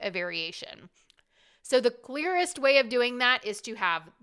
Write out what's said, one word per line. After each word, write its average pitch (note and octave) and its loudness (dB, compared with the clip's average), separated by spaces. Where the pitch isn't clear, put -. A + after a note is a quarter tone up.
a G3+ -6
variation. F3 -8
So - 2
the A#3+ 4
clearest F4 -2
way C#4 6
of A#3 2
doing B3 0
that B3 2
is G#3 -6
to A3+ -10
have E3 -2